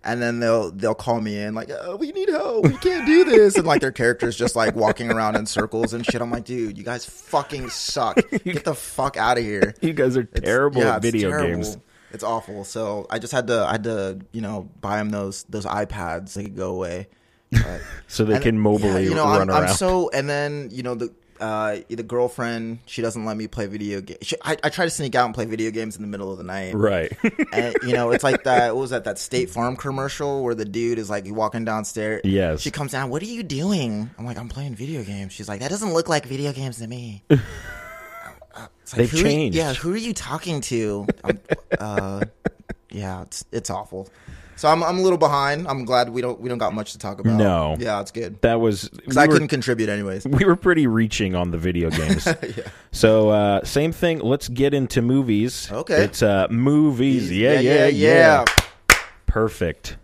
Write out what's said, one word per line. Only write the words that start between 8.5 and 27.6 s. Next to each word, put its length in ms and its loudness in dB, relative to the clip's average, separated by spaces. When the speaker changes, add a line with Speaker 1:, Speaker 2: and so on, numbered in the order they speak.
Speaker 1:
the 100 -2
fuck 420 -4
outta 240 2
here." 400 -2
Speaker 2:
You 120 0
guys 240 2
are 40 2
Speaker 1:
It's, 80 -4
Speaker 2:
terrible 400 2
Speaker 1:
yeah, 140 4
Speaker 2:
at 20 -2
Speaker 1:
it's 80 -2
Speaker 2:
video 240 2
Speaker 1:
terrible. 200 0
Speaker 2:
games. 280 -4
Speaker 1:
It's 120 -10
awful. 400 -6
So 440 -6
I 100 -4
just 120 -10
had 160 -2
to, 180 2
I 60 0
had 140 -2
to, 340 -4
you 80 -8
know, 280 -8
buy 180 -2
'em 120 -4
those, 360 -6
those 180 -8
iPads. 680 -6
They 100 -8
could 140 -12
go 140 -6
away. 360 -8
But 280 2
Speaker 2:
<laughs> 140 -20
So 180 0
they 100 2
Speaker 1:
and 80 0
Speaker 2:
can 140 4
Speaker 1:
yeah, 60 2
Speaker 2:
mobily 420 4
Speaker 1:
you 100 2
know, 80 2
Speaker 2:
run 260 4
Speaker 1:
I'm, 60 2
I'm 80 4
Speaker 2:
around. 120 4
Speaker 1:
so, 340 2
and 200 -2
then, 440 -4
you 100 -8
know, 120 -4
the, 180 -6
uh, 380 -2
the 140 -8
girlfriend, 840 -4
she 160 -8
doesn't 220 -4
let 140 -4
me 100 -6
play 200 -6
video 340 -6
ga-, 200 -14
she, 220 -6
I, 180 -2
I 80 0
try 140 -2
to 80 0
sneak 240 -4
out 100 6
and 80 -6
play 120 -4
video 260 -4
games 240 -6
in 60 -14
the 80 -10
middle 240 -8
of 40 -10
the 60 -14
night. 320 -8
Speaker 2:
Right. 420 0
<laughs> 200 -2
Speaker 1:
And, 300 -2